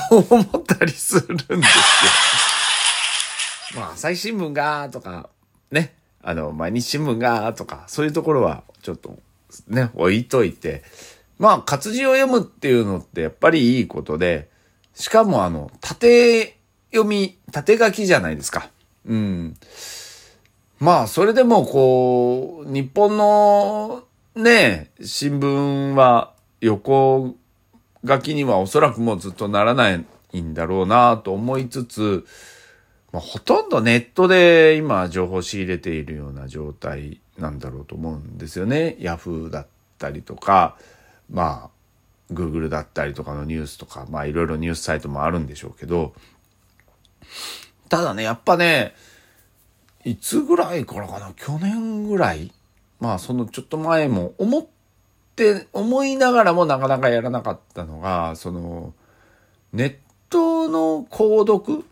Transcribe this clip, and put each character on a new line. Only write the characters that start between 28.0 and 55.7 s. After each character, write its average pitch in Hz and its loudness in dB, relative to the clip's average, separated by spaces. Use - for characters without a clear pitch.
書 139 4
き 151 -8
に 143 -2
は 101 4
お 95 -2
そ 147 0
ら 143 4
く 110 -6
も 113 0
う 85 -8
ず 90 -12
っ - -18
と 104 -6
な 104 2
ら 120 2
な 117 2
い - -8
ん 80 -8
だ 82 -4
ろ 92 0
う - 0
な 120 4
と 98 -6
思 120 -4
い 131 -6
つ 127 -10
つ、 107 -4
ま 87 -8
あ、 - -8
ほ - -14
と 403 0
ん 415 -10
ど 269 2
ネ 117 4
ッ 120 -4
ト 185 2
で 170 8
今 113 0
情 90 -2
報 92 -4
仕 104 -8
入 92 -4
れ 90 -4
て 87 -8
い 78 -6
る 76 -12
よ 71 -12
う 67 -14
な 69 -14
状 76 -12
態 73 -12
な 76 -8
ん 71 -12
だ 65 -12
ろ 65 -14
う - -16
と - -18
思 80 -8
う 80 -8
ん 73 -16
で 82 -12
す 76 -12
よ 92 -4
ね。 156 -2
Yahoo 82 -8
だ 76 -10
っ - -18
た 71 -10
り 73 -12
と - -16
か、 90 2
ま 78 -6
あ、 - -20
Google 80 -6
だ 76 -6
っ 78 -12
た 76 -6
り 73 -10
と 78 -12
か 73 -10
の 73 -10
ニ 80 -8
ュ 80 -6
ー 76 -12
ス - -18
と - -18
か、 - -18
ま 76 -8
あ、 73 -8
い 76 -6
ろ 85 -2
い - -8
ろ 80 -6
ニ 82 -6
ュ 85 -4
ー 80 -4
ス - -12
サ 80 -4
イ 78 -8
ト 73 -12
も 69 -6
あ 82 0
る 87 -2
ん 80 -4
で 69 -16
し - -18
ょ - -16
う - -20
け 71 -16
ど、 80 -4
た 170 0
だ 123 -4
ね、 110 -6
や 113 -4
っ 117 -10
ぱ 175 4
ね、 160 2
い - -4
つ - -2
ぐ 294 2
ら 311 -2
い 139 -4
か - -10
ら 101 -10
か - -14
な、 95 -16
去 147 -8
年 214 -4
ぐ 202 -2
ら 110 0
い、 80 -10
ま 117 -4
あ、 90 -4
そ 127 -8
の 120 -4
ち - -14
ょ - -14
っ - -18
と 160 -10
前 156 0
も 92 -2
思 247 0
っ - -16
て、 208 2